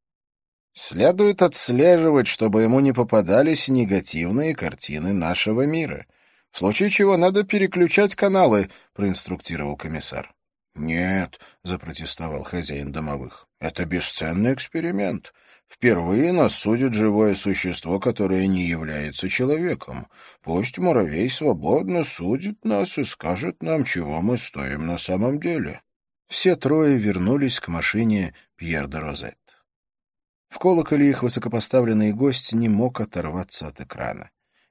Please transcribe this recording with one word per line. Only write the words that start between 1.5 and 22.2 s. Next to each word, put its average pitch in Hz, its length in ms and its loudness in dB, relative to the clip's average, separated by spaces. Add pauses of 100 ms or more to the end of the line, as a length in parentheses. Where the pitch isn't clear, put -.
чтобы 110 360 2
ему 120 160 4
не 139 140 4
попадались 117 760 2
негативные 113 880 0
картины 78 560 -6
нашего 101 540 0
мира. 151 420 -4 (440)
В - 60 -14
случае 107 320 0
чего 196 260 4
надо 185 280 4
переключать 190 720 2
каналы", — 175 540 4 (240)
проинструктировал 85 840 -4
комиссар. - 560 -8 (420)
"Нет", — 87 640 -2 (240)
запротестовал 80 800 -8
хозяин 73 480 -6
домовых, — 71 560 -10 (120)
"это 80 260 -6
бесценный 87 680 -2
эксперимент. 165 800 -6 (340)
Впервые 110 640 2
нас 156 200 4
судит 120 400 0
живое 107 420 2
существо, 92 640 -2
которое 95 480 0
не 92 160 2
является 78 640 -6
человеком. 131 800 -4 (340)
Пусть 85 360 -4
муравей 117 520 0
свободно 147 760 0
судит 135 600 -4